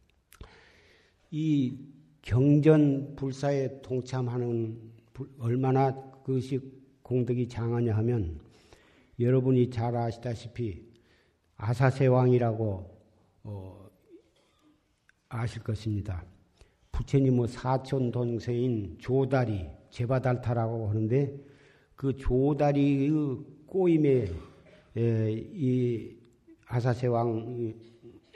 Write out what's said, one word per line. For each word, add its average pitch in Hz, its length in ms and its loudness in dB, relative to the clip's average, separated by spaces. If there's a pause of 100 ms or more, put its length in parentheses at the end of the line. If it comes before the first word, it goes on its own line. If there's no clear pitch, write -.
(1300)
이 151 460 0 (440)
경전 143 920 6
불사에 135 640 -2
동참하는 120 1080 -4 (220)
불-, 135 160 -12 (100)
얼마나 131 540 2 (300)
그것이 131 360 -2 (420)
공덕이 123 460 -2
장하냐 117 500 -2
하면 107 420 -2 (800)
여러분이 127 500 4
잘 120 260 -4
아시다시피 113 920 -6 (680)
아사세왕이라고, 120 1400 2 (440)
어, 95 460 -16 (1400)
아실 120 320 -6
것입니다. 101 640 -6 (640)
부처님의 127 580 2
사촌 131 640 -2
동생인 120 880 -2
조다리, 123 680 0 (220)
제바달타라고 120 1000 0
하는데 110 500 0 (560)
그 135 200 -2
조다리의 143 1200 2 (300)
꼬임에, 156 580 4 (720)
에, 113 340 2
이 123 920 -4 (500)
아사세왕 117 1000 -2 (640)